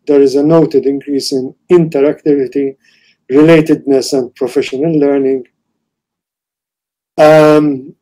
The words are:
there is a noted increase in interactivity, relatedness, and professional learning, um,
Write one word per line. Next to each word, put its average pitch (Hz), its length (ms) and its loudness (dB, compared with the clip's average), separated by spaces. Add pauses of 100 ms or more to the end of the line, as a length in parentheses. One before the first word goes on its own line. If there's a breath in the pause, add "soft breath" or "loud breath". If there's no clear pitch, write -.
there 143 160 2
is 131 140 2
a 143 80 0
noted 151 420 0
increase 139 460 -6
in 131 240 -6 (160)
interactivity, 143 1040 -2 (540)
relatedness, 151 840 2
and 123 220 -4
professional 135 640 -4
learning, 135 480 -2 (1700)
um, 151 840 2